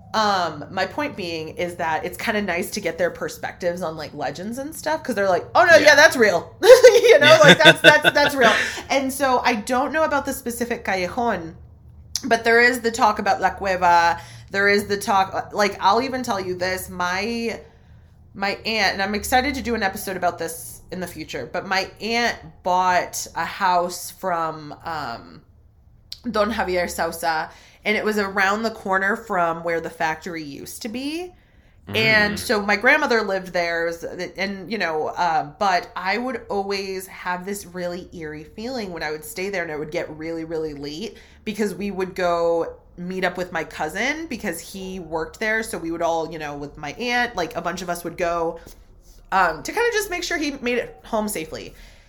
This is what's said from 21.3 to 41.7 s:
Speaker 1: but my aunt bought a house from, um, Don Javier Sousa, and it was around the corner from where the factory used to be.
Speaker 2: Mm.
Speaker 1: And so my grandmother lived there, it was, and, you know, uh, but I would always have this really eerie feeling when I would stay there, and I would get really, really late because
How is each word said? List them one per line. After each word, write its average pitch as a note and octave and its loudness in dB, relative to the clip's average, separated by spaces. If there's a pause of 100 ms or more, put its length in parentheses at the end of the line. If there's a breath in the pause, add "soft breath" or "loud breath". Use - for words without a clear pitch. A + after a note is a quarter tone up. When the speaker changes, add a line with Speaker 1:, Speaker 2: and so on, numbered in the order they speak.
Speaker 1:
but F3+ -6
my F#3+ -2 (100)
aunt A#3 -2 (260)
bought F3+ 0 (100)
a E3 -2
house F3+ -2
from, D#3+ -4 (100)
um, A#2 -10 (880)
Don G#3 2
Javier F3+ -2
Sousa, E3+ -4 (340 loud breath)
and G#3+ 0
it F#3 -2
was G#3+ 0
around G3 0
the A3+ 0
corner G3 -2
from F3 -2
where E3+ -2
the E3 -8
factory D#3+ -6
used - -14
to B3 -8
be. D4+ -8 (560 soft breath)
Speaker 2:
Mm. G#3 -6
Speaker 1:
And G#3+ 2
so G#3+ -2
my G3+ 0
grandmother B3 2
lived F#3+ -4
there, E3+ -2
it E3 -2
was, E3+ -8
and, F#3 -8
you A3 -6
know, D#3 -2
uh, D#3+ 0 (140)
but F#3 0
I F#3 -2
would B3 -6
always G3 -4
have F3+ -8
this G3+ -8
really F3 -8
eerie D#3 -12
feeling A3 -8
when E3 -8
I D#3 -4
would D#3 -8
stay F#3+ -8
there, F#3 -4
and E3 -6
I D3+ -6
would D3+ -6
get E3 -4
really, E3 -8
really D#3+ -4
late D3+ -10 (260 loud breath)
because G#3 -4